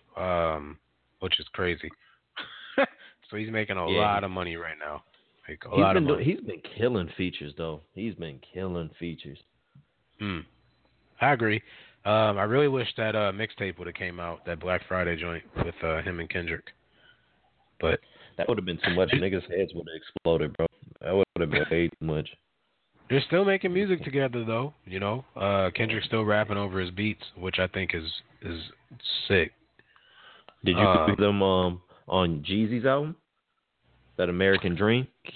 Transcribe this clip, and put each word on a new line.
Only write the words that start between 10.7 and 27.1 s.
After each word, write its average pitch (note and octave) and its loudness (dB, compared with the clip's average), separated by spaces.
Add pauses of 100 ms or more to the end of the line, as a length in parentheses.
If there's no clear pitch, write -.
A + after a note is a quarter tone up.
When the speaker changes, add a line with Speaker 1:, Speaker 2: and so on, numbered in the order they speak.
Speaker 1:
I C#3 4
agree. A2+ 0 (420)
Um, G#2+ 4
I G2 2
really B2+ 4
wish C3 0
that, A2 -2
uh, G#2 2
mixtape G2 -6
would F2+ -10
have F2 -10
came F2 -8
out, E2+ -8
that E2+ -4
Black F2+ -2
Friday F2 0
joint E2 -6 (200)
with, E2+ -8 (100)
uh, D#2+ 0
him F2 -6
and E2 -6
Kendrick. E2 -6 (1120)
But - 0 (360)
Speaker 2:
that E2+ -2
would A#2 2
have F#2+ -4
been F2 -4
too F2 2
much. F2+ 4
Niggas' F#2+ 0
heads F#2+ 0
would E2+ -8
have D#2+ -12
exploded, D#2 0
bro. E2 0 (340)
That F2 -2
would G2 4 (120)
have E2 0
been D2+ 0
way E2 4
too - -10
much. D2+ -2 (800)
Speaker 1:
They're C3+ 2
still F#3 4
making G3 2
music F#3 2
together, C3 -2
though. A#2 -2 (120)
You F#2 -6
know, G#2 -2 (120)
uh, G2 2
Kendrick's A2+ -2
still A2+ 0
rapping G#2 2
over F#2+ -2
his F2+ -2
beats, G2+ -4 (140)